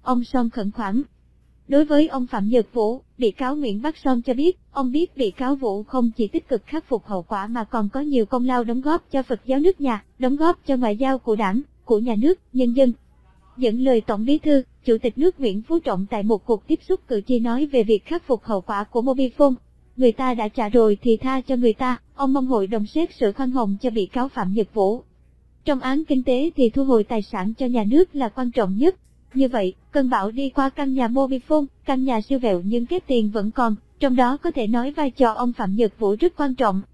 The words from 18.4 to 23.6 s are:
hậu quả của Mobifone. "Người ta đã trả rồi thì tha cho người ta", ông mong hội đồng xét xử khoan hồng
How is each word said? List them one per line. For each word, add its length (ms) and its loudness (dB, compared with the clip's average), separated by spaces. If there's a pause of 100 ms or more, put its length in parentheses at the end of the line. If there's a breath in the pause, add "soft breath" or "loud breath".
hậu 180 -4
quả 220 -6
của 180 -2
Mobifone. 520 2 (440)
"Người 140 6
ta 220 -2
đã 140 -2
trả 220 -4
rồi 320 4
thì 160 2
tha 240 -2
cho 140 -4
người 180 2
ta", 240 -2 (180)
ông 180 0
mong 140 0
hội 200 0
đồng 180 -4
xét 280 -2
xử 180 0
khoan 200 -4
hồng 300 -2